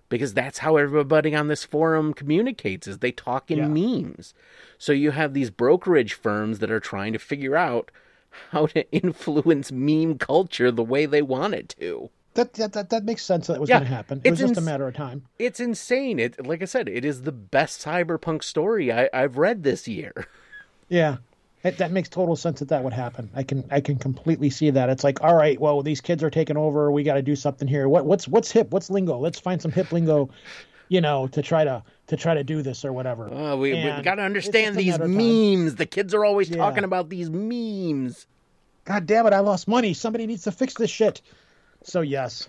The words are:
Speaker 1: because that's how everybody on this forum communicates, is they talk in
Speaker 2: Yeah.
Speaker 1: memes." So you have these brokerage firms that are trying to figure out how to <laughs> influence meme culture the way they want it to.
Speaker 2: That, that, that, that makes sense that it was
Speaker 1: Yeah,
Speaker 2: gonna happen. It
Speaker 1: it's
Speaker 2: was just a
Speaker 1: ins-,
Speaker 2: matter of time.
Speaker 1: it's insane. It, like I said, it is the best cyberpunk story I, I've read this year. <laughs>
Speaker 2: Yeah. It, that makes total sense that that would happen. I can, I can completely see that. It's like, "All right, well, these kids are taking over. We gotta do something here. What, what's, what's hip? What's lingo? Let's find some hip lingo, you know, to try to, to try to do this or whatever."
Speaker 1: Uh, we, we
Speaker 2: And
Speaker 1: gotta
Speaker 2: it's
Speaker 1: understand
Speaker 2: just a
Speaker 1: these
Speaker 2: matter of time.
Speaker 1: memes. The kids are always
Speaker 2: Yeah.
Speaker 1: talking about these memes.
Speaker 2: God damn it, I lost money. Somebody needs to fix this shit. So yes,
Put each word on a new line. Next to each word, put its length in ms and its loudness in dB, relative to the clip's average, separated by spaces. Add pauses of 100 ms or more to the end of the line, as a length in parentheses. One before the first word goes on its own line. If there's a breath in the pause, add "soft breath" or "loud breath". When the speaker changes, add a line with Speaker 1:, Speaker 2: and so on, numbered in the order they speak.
Speaker 1:
because 260 -4
that's 240 -4
how 180 2
everybody 580 2
on 140 0
this 160 -4
forum 500 0
communicates, 720 -2
is 120 -10
they 120 -2
talk 400 -6
in 80 0
Speaker 2:
Yeah. 80 0
Speaker 1:
memes." 680 -2 (440 loud breath)
So 140 0
you 180 2
have 240 -2
these 160 0
brokerage 640 2
firms 460 -2
that 100 -2
are 80 0
trying 340 -6
to 60 -4
figure 380 -4
out 340 0 (600 soft breath)
how 140 2
to 220 -2
<laughs> 40 -18
influence 800 0
meme 460 2
culture 520 2
the 140 0
way 220 0
they 160 2
want 320 -2
it 260 -10
to. 300 -8 (240)
Speaker 2:
That, 200 0
that, 180 -4
that, 180 -6
that 140 -2
makes 180 -4
sense 240 0
that 80 0
it 60 -4
was 100 -2
Speaker 1:
Yeah, 80 8
Speaker 2:
gonna 120 0
happen. 340 -6
It 60 6
Speaker 1:
it's 20 -
Speaker 2:
was 80 0
just 160 2
a 20 -4
Speaker 1:
ins-, 80 -2
Speaker 2:
matter 220 -4
of 60 -10
time. 280 -10 (160)
Speaker 1:
it's 220 -4
insane. 580 -2
It, 260 -4
like 180 -4
I 20 -6
said, 240 -4
it 160 -6
is 180 -4
the 80 -6
best 540 -2
cyberpunk 580 -4
story 500 0
I, 200 2
I've 260 0
read 240 2
this 260 0
year. 240 -8 (180)
<laughs> 60 -20 (520 loud breath)
Speaker 2:
Yeah. 280 2 (460)
It, 160 -2
that 140 0
makes 180 -2
total 260 0
sense 220 -4
that 120 -8
that 140 0
would 80 -4
happen. 440 -8
I 80 -4
can, 260 -4
I 100 2
can 180 -2
completely 520 -2
see 200 0
that. 200 4
It's 140 -2
like, 180 0
"All 120 8
right, 260 6
well, 220 2
these 200 -4
kids 220 -2
are 40 2
taking 300 0
over. 320 2
We 140 2
gotta 180 2
do 140 0
something 320 -4
here. 200 2
What, 160 6
what's, 240 2
what's 220 2
hip? 220 2
What's 180 -2
lingo? 260 0
Let's 220 -4
find 240 -4
some 100 -4
hip 200 0
lingo, 360 4 (600 loud breath)
you 120 2
know, 280 0
to 120 -4
try 240 2
to, 180 -2 (260 soft breath)
to 100 -4
try 160 0
to 100 -2
do 180 -4
this 220 -8
or 80 -4
whatever." 400 -6
Speaker 1:
Uh, 240 -4
we, 160 0
we 60 0
Speaker 2:
And 260 -2
Speaker 1:
gotta 180 0
Speaker 2:
it's 40 -2
Speaker 1:
understand 480 0
Speaker 2:
just 60 0
a 40 2
Speaker 1:
these 140 2
Speaker 2:
matter 60 0
of 60 0
time. 60 2
Speaker 1:
memes. 600 4
The 100 -2
kids 260 -4
are 120 4
always 260 2
Speaker 2:
Yeah. 80 -4
Speaker 1:
talking 260 0
about 240 -2
these 220 -6
memes. 960 -4 (580)
Speaker 2:
God 220 -2
damn 200 4
it, 60 6
I 80 6
lost 280 2
money. 260 2
Somebody 320 -4
needs 160 -6
to 100 -4
fix 220 -2
this 160 0
shit. 320 0 (600 soft breath)
So 200 -4
yes, 460 -6